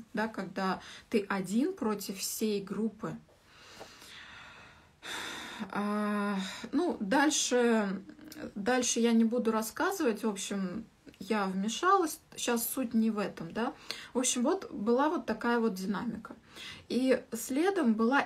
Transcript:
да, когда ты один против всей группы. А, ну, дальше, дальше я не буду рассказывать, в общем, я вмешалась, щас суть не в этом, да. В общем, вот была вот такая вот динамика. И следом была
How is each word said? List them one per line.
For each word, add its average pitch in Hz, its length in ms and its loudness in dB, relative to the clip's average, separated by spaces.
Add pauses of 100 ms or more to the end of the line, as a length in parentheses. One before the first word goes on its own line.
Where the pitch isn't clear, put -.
(140)
да, 220 140 0
когда 185 520 -4 (300)
ты 208 180 2
один 208 440 0
против 208 460 -4
всей 208 440 -2
группы. 190 540 -4 (2500)
А, 208 640 0 (340)
ну, 302 300 2
дальше, 233 1040 2 (520)
дальше 240 460 0
я 233 120 4
не 226 120 8
буду 226 260 2
рассказывать, 233 720 0
в 226 60 0
общем, 196 560 -4 (340)
я 202 280 -2
вмешалась, 269 720 2 (160)
щас 240 320 0
суть 254 260 -4
не 226 160 4
в 208 80 -2
этом, 170 340 -4
да. 240 200 -2 (400)
В 247 60 -2
общем, 254 240 0
вот 349 280 0
была 240 380 2
вот 330 180 0
такая 240 320 0
вот 226 160 2
динамика. 190 600 -6 (520)
И 262 320 4 (120)
следом 285 640 2
была 233 320 4